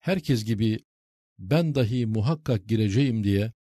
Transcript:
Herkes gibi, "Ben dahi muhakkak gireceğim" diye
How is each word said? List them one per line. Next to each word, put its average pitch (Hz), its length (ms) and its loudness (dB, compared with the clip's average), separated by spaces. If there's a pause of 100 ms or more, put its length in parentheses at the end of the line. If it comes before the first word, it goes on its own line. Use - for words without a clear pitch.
Herkes 147 440 -2
gibi, 110 400 -2 (540)
"Ben 151 360 0
dahi 120 320 0
muhakkak 110 640 -2
gireceğim" 110 560 2
diye 101 280 2 (100)